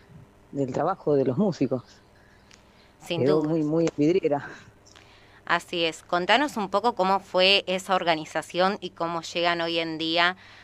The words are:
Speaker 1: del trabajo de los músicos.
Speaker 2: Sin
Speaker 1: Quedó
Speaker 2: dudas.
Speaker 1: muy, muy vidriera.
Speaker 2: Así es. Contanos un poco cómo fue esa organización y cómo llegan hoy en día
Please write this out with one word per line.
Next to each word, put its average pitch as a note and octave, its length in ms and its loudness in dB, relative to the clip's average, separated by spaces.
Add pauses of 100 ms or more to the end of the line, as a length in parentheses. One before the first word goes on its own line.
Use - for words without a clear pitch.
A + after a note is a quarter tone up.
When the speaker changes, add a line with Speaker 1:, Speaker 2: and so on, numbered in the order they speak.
(520)
Speaker 1:
del C3+ 220 -4
trabajo D3+ 420 0
de C3+ 80 4
los C3 140 0
músicos. D3 480 0 (1120)
Speaker 2:
Sin E3+ 220 -4
Speaker 1:
Quedó D3 160 4
Speaker 2:
dudas. D3+ 140 0
Speaker 1:
muy, D#3+ 120 0
muy D#3+ 320 0
vidriera. D3 500 0 (1000)
Speaker 2:
Así E3+ 400 -2
es. D#3+ 180 -6
Contanos F3 540 0
un G3+ 100 -2
poco G3+ 260 0
cómo F#3+ 280 2
fue F#3+ 460 2
esa F#3 280 -2
organización E3+ 840 0
y F#3 80 -8
cómo E3+ 320 -6
llegan E3+ 400 -2
hoy E3+ 180 -2
en E3 180 -4
día E3+ 380 0 (280)